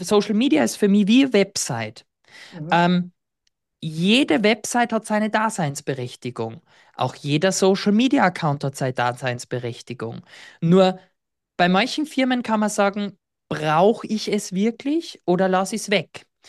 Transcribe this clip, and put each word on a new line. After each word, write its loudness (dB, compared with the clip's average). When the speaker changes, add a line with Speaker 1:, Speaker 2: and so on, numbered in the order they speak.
Speaker 1:
Social 0
Media 2
ist -2
für 2
mich 4
wie 6
eine 0
Website. -2
Speaker 2:
Mhm. -10
Speaker 1:
Ähm, 2
jede 2
Website 0
hat -4
seine -2
Daseinsberechtigung. -4
Auch -4
jeder 0
Social-Media-Account 2
hat -4
seine -4
Daseinsberechtigung. -6
Nur 4
bei 4
manchen 0
Firmen -2
kann -2
man 0
sagen, -2
„Brauch 2
ich -6
es -4
wirklich -4
oder 2
lass 0
ich's -6
weg?“ -4